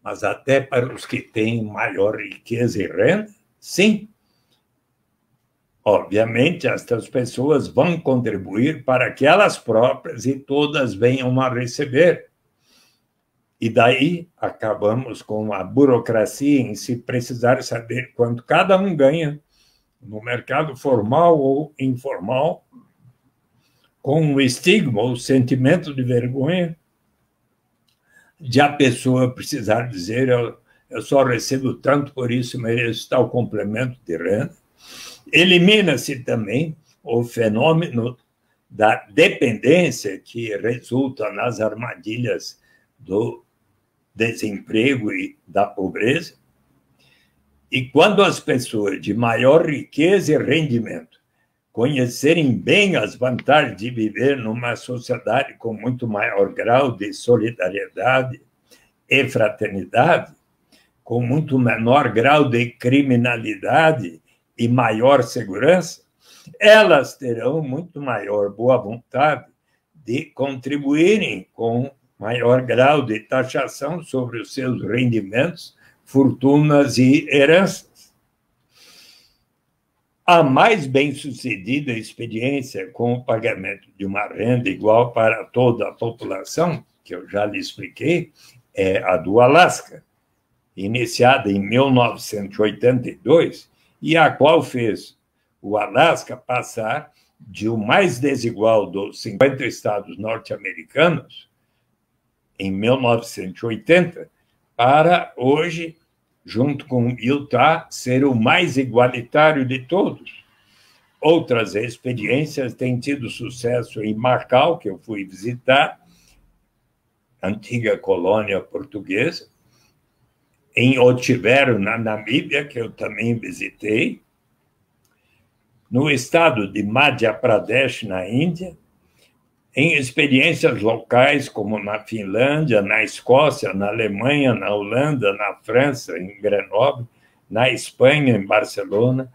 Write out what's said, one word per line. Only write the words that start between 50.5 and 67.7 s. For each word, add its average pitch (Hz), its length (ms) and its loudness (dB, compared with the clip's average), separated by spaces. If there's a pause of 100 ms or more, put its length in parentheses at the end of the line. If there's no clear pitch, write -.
conhecerem 135 800 0
bem 165 440 2
as 107 180 -4
vantagens 127 640 0
de 110 140 -8
viver 117 460 -2
numa 117 380 -6
sociedade 120 800 -4
com 156 180 -8
muito 127 360 -6
maior 101 440 0
grau 117 440 2
de 101 160 -6
solidariedade 117 1300 -2 (680)
e 135 200 2
fraternidade, 107 1080 0 (680)
com 120 160 -4
muito 131 360 -2
menor 117 560 2
grau 135 360 4
de 117 220 -2
criminalidade 120 1500 0 (380)
e 117 80 0
maior 123 560 4
segurança, 123 800 0 (560)
elas 196 580 6
terão 127 460 -4
muito 143 400 -8